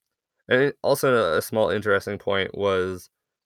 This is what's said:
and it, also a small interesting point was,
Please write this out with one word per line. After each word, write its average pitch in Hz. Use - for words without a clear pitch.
and 127
it, 143
also 117
a 98
small 110
interesting 101
point 98
was, 92